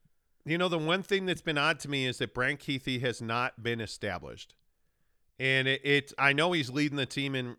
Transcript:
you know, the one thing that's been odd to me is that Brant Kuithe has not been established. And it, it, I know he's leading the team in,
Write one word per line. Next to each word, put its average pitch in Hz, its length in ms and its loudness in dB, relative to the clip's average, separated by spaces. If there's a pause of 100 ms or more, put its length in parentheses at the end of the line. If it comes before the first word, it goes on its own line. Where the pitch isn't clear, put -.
(440)
you 160 140 0
know, 180 100 2
the 170 80 0
one 165 280 0
thing 196 200 0
that's 180 160 -2
been 160 160 -2
odd 151 240 2
to - 80 -10
me 139 160 0
is 127 140 -2
that 120 160 -4
Brant 131 240 0
Kuithe 131 440 -2
has 120 200 -2
not 117 400 -2
been 117 180 -2
established. 87 760 -8 (840)
And 131 300 2
it, 135 160 0
it, 143 340 4
I 139 140 6
know 156 180 4
he's 156 180 0
leading 147 280 0
the 135 100 -2
team 139 300 -4
in, 123 220 -4